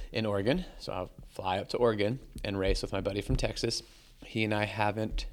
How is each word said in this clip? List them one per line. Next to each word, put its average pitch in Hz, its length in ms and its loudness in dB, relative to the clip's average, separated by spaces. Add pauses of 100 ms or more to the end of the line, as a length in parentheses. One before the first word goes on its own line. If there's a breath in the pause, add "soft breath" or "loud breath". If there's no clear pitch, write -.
(120)
In 110 140 0
Oregon. 107 380 2 (140)
So - 140 -8
I'll 92 180 -4 (180)
fly 95 300 0
up 98 100 -4
to - 80 -2
Oregon 110 420 4 (240)
and 98 160 -2
race 95 240 4
with - 100 -4
my 98 100 0
buddy 98 180 -2
from - 160 2
Texas. 117 460 0 (420 soft breath)
He 110 200 0
and 107 100 2
I 104 100 2
haven't 104 680 0